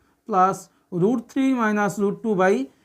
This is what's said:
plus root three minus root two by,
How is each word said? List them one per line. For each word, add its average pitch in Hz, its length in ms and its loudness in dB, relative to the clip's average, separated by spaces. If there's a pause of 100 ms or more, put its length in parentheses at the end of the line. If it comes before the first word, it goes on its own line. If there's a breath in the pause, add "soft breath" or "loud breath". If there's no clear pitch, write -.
(260)
plus 190 300 2 (460)
root 233 180 0 (100)
three 269 220 0 (100)
minus 208 300 0 (100)
root 202 220 0
two 220 180 -2
by, 190 120 4 (300 soft breath)